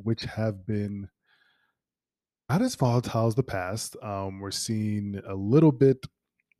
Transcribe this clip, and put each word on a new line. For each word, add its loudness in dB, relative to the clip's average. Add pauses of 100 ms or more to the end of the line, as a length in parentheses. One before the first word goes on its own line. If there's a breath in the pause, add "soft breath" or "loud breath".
which 0
have -4
been -4 (1400)
not 2
as 0
volatile 2
as 0
the 2
past. -6
Um, -6
we're -8
seeing -4
a -6
little 6
bit 4 (560)